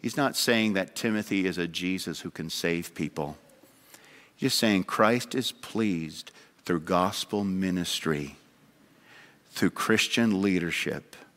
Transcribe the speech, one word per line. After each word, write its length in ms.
he's 140
not 200
saying 360
that 240
Timothy 500
is 100
a 120
Jesus 540
who 100
can 180
save 460
people. 420
He's 160
just 80
saying 260
Christ 480
is 200
pleased 800
through 160
gospel 640
ministry, 920
through 180
Christian 720
leadership 720